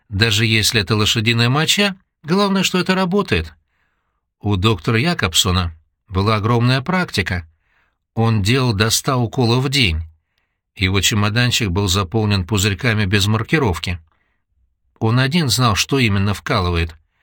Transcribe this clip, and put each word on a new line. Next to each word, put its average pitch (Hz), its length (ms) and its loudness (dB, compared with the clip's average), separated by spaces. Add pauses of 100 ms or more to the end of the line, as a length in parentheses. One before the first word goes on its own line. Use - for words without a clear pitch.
Даже 110 380 0
если 110 360 2
это 107 140 0
лошадиная 113 540 2
моча, 160 460 0 (300)
главное, 190 380 2
что - 160 0
это 185 160 0
работает. 185 580 -2 (840)
У 104 160 -2
доктора 110 440 -2
Якобсона 92 760 -2 (320)
была 101 300 -2
огромная 120 440 0
практика. 135 680 -4 (680)
Он 113 260 2
делал 123 320 0
до 107 160 0
ста 131 280 -2
уколов 123 460 0
в 143 60 -2
день. 104 320 2 (760)
Его 95 260 0
чемоданчик 110 680 0
был 101 180 0
заполнен 101 580 0
пузырьками 107 600 0
без 98 220 0
маркировки. 107 720 -2 (1000)
Он 113 220 2
один 143 300 0
знал, 113 260 2
что - 240 0
именно 101 340 2
вкалывает. 87 640 -2 (280)